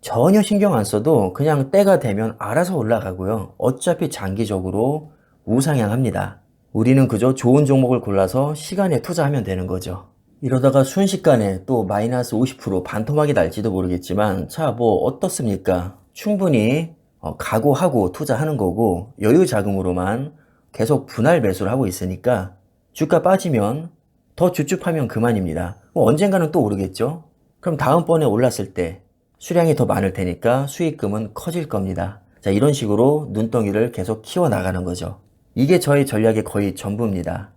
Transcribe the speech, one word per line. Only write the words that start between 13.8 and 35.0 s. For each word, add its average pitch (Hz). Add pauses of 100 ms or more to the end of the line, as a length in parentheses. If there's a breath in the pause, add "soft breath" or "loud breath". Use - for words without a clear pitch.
자, 151
뭐 113
어떻습니까? 98 (160)
충분히, 165 (260)
어, 76
각오하고 127
투자하는 143
거고 98
여유 143
자금으로만 98 (380 soft breath)
계속 123
분할 151
매수를 98
하고 127
있으니까 92 (380)
주가 156
빠지면 160 (460)
더 180
줍줍하면 160
그만입니다. 95 (160)
뭐 139
언젠가는 165
또 165
오르겠죠? 104 (360)
그럼 165
다음번에 160
올랐을 113
때 87 (360)
수량이 170
더 123
많을 98
테니까 110
수익금은 113
커질 165
겁니다. 95 (200 soft breath)
자, 101
이런 117
식으로 135
눈덩이를 110
계속 107
키워나가는 95
거죠. 90 (340)